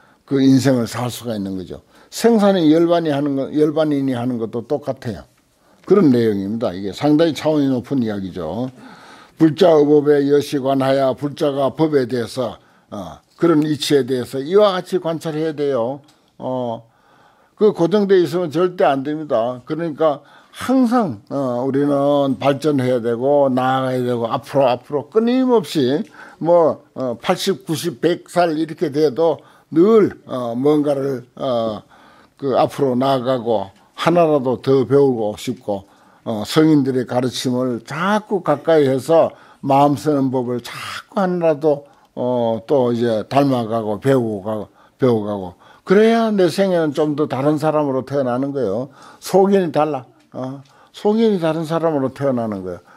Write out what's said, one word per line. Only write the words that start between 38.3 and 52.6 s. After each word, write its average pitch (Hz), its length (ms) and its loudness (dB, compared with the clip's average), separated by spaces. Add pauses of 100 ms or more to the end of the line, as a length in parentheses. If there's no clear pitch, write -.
가까이 151 440 2
해서 135 440 2 (300)
마음 139 340 4
쓰는 139 340 0
법을 123 320 -4
자꾸 - 580 -10
하나라도, 160 680 0 (260)
어, 120 540 -2
또 127 240 2
이제 117 380 0
닮아가고 113 720 0
배우고 113 440 0
가고, 107 240 -8 (320)
배워가고. 104 560 -2 (280)
그래야 220 480 4
내 185 180 2
생에는 175 440 0
좀 151 220 0
더 147 120 -2
다른 139 300 0
사람으로 143 480 -2
태어나는 135 460 -4
거예요. 127 380 -4 (300)
속인이 190 520 2
달라. 147 340 -2 (280)
어? 131 280 -10 (300)
속인이 214 480 0
다른 165 240 -2
사람으로 151 500 -2
태어나는 117 500 -2